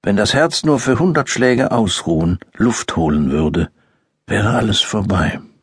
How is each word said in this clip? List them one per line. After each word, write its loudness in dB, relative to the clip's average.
Wenn 0
das 0
Herz 0
nur 2
für 0
hundert 0
Schläge 0
ausruhen, 0
Luft -2
holen 0
würde, 0
wäre 0
alles 0
vorbei. -2